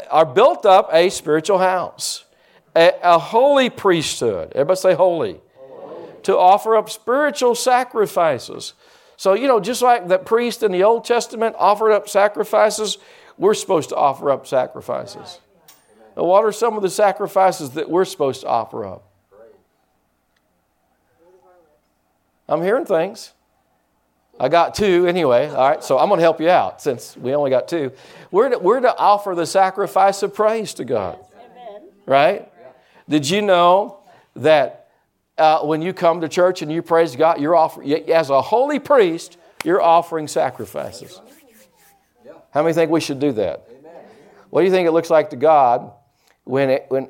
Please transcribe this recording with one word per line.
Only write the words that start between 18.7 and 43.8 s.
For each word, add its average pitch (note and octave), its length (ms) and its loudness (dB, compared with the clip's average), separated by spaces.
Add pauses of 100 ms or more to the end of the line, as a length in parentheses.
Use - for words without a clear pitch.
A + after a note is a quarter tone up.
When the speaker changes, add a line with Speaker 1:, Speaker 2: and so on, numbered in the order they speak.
Speaker 1:
up? F#2 220 -16 (3500)
I'm D#3 120 -2
hearing G3+ 240 -2
things. F#3+ 460 -4 (1080)
I C3 100 -4
got E3 260 0
two F3+ 320 0
anyway. D3+ 400 0
All C3+ 220 0
right, D#3 140 -4
so C3+ 140 0
I'm D#3+ 120 0
gonna F#3 120 2
help D#3+ 200 2
you D#3+ 80 0
out B2 320 0
since B2 340 -8
we B2+ 180 -6
only D3 160 -2
got B2+ 180 0
two. C#3+ 260 -6 (360)
We're A3+ 200 2
to, A#3+ 100 -2
we're A3 220 2
to A#3+ 160 0
offer G3+ 380 0
the E3+ 100 -2
sacrifice F#3+ 800 0
of G3+ 100 -6
praise G#3+ 420 -2
to - 80 -12
God. G#2 340 -4 (180)
Speaker 2:
Amen. - 480 -20 (220)
Speaker 1:
Right? D#3 460 0 (560)
Did C#3+ 220 -2
you G3+ 120 0
know F#3+ 580 2 (360)
that, C#3 540 0 (480)
uh, D#3 240 2
when D#3 200 -2
you F3+ 120 -6
come F3 280 -2
to D#3+ 60 -4
church F3+ 340 0
and D3+ 100 -8
you E3 100 -6
praise E3 340 0
God, D#3 240 2
you're D3+ 160 0
offer-, D#3+ 280 0
y-, D3+ 200 -2 (100)
as D#3+ 160 2
a C3+ 120 2
holy C4 380 -2
priest, F#3+ 580 0 (260)
you're F3 180 0
offering E3 460 0
sacrifices? - 920 -8 (1300)
How D3 120 0
many E3 100 0
think D#3+ 180 0
we E3 80 2
should C#3 200 -6
do D3 140 0
that? G2 320 -4 (840)